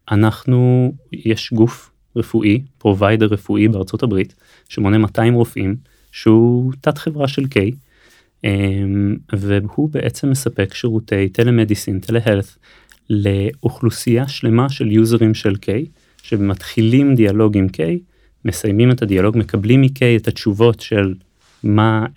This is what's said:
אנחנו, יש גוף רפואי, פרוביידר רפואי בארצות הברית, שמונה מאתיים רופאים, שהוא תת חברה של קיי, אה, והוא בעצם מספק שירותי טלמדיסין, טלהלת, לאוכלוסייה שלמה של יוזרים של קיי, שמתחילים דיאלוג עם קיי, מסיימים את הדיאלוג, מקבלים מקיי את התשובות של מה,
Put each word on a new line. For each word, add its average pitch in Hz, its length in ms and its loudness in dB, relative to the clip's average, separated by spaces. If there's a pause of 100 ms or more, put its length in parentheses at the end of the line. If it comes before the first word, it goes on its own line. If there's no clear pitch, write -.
(100)
אנחנו, 123 840 2 (200)
יש - 400 -6
גוף 117 380 0 (260)
רפואי, 113 460 0 (160)
פרוביידר 107 480 2
רפואי 104 420 0
בארצות 101 340 -4
הברית, 98 320 -2 (340)
שמונה 101 300 0
מאתיים 113 360 0
רופאים, 110 420 -2 (360)
שהוא 120 680 2
תת 147 180 -2
חברה 147 300 -4
של 139 180 -4
קיי, 104 240 0 (760)
אה, 107 60 0 (840)
והוא 101 580 -2
בעצם 139 400 -4
מספק 117 440 -4
שירותי 107 540 -2
טלמדיסין, 113 720 0
טלהלת, 110 560 -2 (540)
לאוכלוסייה 110 1160 -2
שלמה 123 400 0
של 123 240 -4
יוזרים 113 420 4
של 107 220 -2
קיי, 110 280 -6 (380)
שמתחילים 113 920 0
דיאלוג 107 440 2
עם 95 100 2
קיי, 165 300 -4 (460)
מסיימים 110 460 0
את 123 120 0
הדיאלוג, 101 360 0
מקבלים 110 420 2
מקיי 131 360 2
את - 120 -4
התשובות 113 520 0
של 98 340 -2 (480)
מה, 110 440 2 (100)